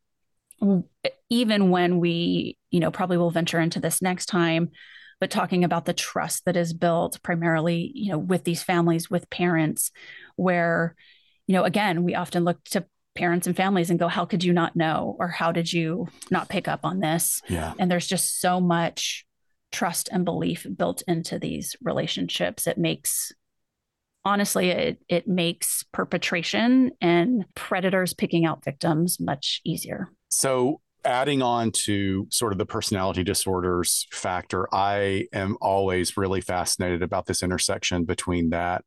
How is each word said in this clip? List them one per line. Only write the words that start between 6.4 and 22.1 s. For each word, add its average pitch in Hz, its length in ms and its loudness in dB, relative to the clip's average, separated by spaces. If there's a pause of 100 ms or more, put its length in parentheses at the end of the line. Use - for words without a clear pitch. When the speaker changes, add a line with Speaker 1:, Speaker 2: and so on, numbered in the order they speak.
Speaker 1:
that 180 120 0
is 170 160 0
built 170 500 0
primarily, 170 720 0
you 202 160 -4
know, 156 80 0
with 175 260 0
these 170 180 -2
families, 170 460 2
with 175 220 -2
parents, 165 640 0 (440)
where, 170 580 2 (520)
you 185 80 4
know, 180 100 4
again, 185 380 0
we 175 140 0
often 175 280 0
look 170 200 0
to 190 200 -4 (300)
parents 175 320 0
and 175 100 0
families 185 340 2
and 170 80 4
go, 170 100 2
"How 175 160 -2
could 175 180 -2
you 175 120 4
not 170 200 2
know?" 160 440 0
Or, 175 100 -2
"How 170 240 0
did 165 180 -2
you 170 380 -2 (220)
not 175 180 -2
pick - 180 -4
up 151 160 -4
on 175 180 -2
this?" - 460 0
Speaker 2:
Yeah. 82 320 -4
Speaker 1:
And 180 120 2
there's 175 160 0
just - 340 -2
so 180 180 2
much 170 680 0 (440)
trust - 400 -4
and 180 140 0
belief 170 420 -2 (100)
built 175 300 -2
into 170 320 -2
these - 440 -8
relationships. - 840 -4